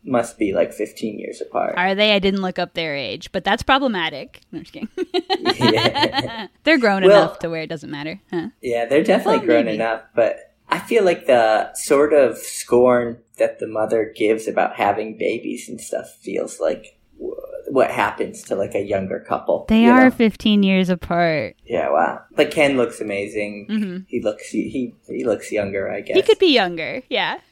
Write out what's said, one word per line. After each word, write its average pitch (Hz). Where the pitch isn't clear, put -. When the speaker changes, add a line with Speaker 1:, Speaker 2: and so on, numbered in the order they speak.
Speaker 1:
must 120
be, 104
like, 87
fifteen -
years -
apart. -
Speaker 2:
Are 190
they? 214
I 202
didn't 196
look 185
up 175
their 160
age, 131
but 185
that's 208
problematic. 185
No, 160
I'm 170
just -
kidding. -
<laughs> 339
Speaker 1:
Yeah. 269
Speaker 2:
They're 311
grown 196
Speaker 1:
Well, 190
Speaker 2:
enough -
to 165
where 165
it 156
doesn't 151
matter, 151
huh? 170
Speaker 1:
Yeah, 117
they're 139
definitely -
Speaker 2:
Well, -
Speaker 1:
grown 117
Speaker 2:
maybe. 110
Speaker 1:
enough, 113
but -
I -
feel 226
like 170
the 110
sort 147
of 127
scorn 123
that 113
the 110
mother 110
gives 110
about -
having 107
babies 101
and -
stuff -
feels -
like -
w-, -
what 131
happens 104
to, -
like, 101
a 101
younger 95
couple, -
Speaker 2:
They 220
Speaker 1:
you 240
Speaker 2:
are 254
Speaker 1:
know? 254
Speaker 2:
fifteen 214
years 185
apart. 170
Speaker 1:
Yeah, 76
wow. 76
But 147
Ken 139
looks 117
amazing. 104
Speaker 2:
Mm-hmm. 208
Speaker 1:
He -
looks, -
he, 107
he, -
he 120
looks -
younger, 101
I 104
guess. -
Speaker 2:
He 370
could 427
be 349
younger, 175
yeah. 214